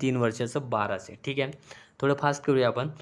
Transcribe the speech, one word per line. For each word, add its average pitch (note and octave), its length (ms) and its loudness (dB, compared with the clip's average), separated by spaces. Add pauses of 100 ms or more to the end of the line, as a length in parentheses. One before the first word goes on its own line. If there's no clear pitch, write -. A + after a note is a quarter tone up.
तीन C3 160 2
वर्षाचं A#2+ 520 0
बाराशे. G#2 480 -2
ठीक C#3 220 -4
आहे, C#3 120 -2 (480)
थोडं C#3 160 4
फास्ट C#3+ 280 0
करूया C3 240 4
आपण. A#2+ 220 0 (120)